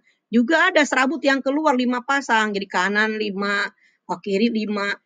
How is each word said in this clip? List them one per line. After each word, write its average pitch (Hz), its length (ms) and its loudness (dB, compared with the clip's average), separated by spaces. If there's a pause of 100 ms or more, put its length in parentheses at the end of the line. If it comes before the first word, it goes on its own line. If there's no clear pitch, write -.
(320)
juga 311 420 2
ada 320 140 4
serabut 262 340 0
yang 269 220 2
keluar 285 320 2
lima 247 260 0
pasang. 233 540 0
Jadi 196 100 -4
kanan 208 540 0
lima, 202 480 -4 (400)
oh, 175 160 -6
kiri 202 260 0
lima, 208 460 -4 (100)